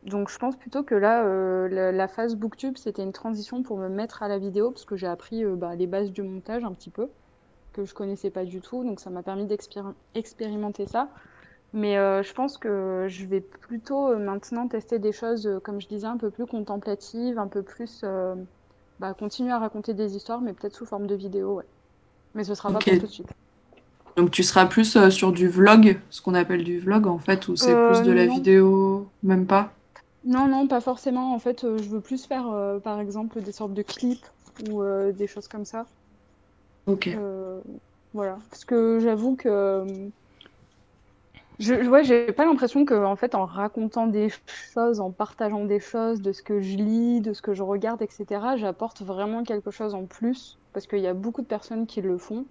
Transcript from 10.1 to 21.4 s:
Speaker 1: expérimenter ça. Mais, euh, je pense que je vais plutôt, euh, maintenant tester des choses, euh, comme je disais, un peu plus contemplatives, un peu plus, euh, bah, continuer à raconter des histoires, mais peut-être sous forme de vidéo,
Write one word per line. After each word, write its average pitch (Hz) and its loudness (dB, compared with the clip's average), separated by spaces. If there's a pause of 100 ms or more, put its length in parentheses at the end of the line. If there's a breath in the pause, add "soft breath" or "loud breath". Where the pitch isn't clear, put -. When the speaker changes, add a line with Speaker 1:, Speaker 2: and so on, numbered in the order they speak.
Speaker 1:
expérimenter 208 -8
ça. 269 -4 (640 soft breath)
Mais, 208 0
euh, 196 2
je 202 -6
pense 277 -4
que 190 -4
je 190 -12
vais 190 -2
plutôt, 262 -6
euh, 226 2
maintenant 208 -6
tester 233 -4
des 208 -2
choses, 226 -4
euh, 196 -2
comme 202 -10
je - -16
disais, 208 -8
un 240 -6
peu 220 -4
plus 240 -8
contemplatives, 220 -6
un 202 -4
peu 196 -6
plus, - -14
euh, 185 -4 (640)
bah, 190 -8
continuer 247 -6
à 247 -2
raconter 214 -6
des 196 -4
histoires, 233 -8
mais 226 -6
peut-être 202 -10
sous 240 -14
forme 202 -6
de 202 -2
vidéo, 196 -4